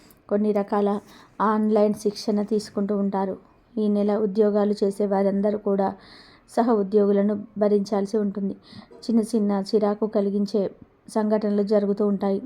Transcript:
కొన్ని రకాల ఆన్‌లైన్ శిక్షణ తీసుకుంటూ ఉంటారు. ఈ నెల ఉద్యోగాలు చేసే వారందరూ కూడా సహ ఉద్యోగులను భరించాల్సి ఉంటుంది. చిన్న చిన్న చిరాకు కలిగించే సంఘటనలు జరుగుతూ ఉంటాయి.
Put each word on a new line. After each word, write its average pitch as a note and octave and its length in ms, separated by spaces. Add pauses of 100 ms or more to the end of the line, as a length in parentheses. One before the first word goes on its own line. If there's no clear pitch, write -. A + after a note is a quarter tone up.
(280)
కొన్ని G#3 240
రకాల G3+ 380 (500)
ఆన్‌లైన్ G#3+ 540
శిక్షణ G#3 480
తీసుకుంటూ G#3 560
ఉంటారు. G3 380 (400)
ఈ G#3+ 120
నెల G#3 300
ఉద్యోగాలు G#3 560
చేసే G3+ 320
వారందరూ G3 520
కూడా G3 300 (640)
సహ A3+ 200
ఉద్యోగులను G3+ 640 (220)
భరించాల్సి G3+ 600
ఉంటుంది. G3 380 (440)
చిన్న A3+ 220
చిన్న G#3+ 300 (100)
చిరాకు G#3 460
కలిగించే G3+ 540 (480)
సంఘటనలు G#3+ 540
జరుగుతూ G3+ 440
ఉంటాయి. G3 380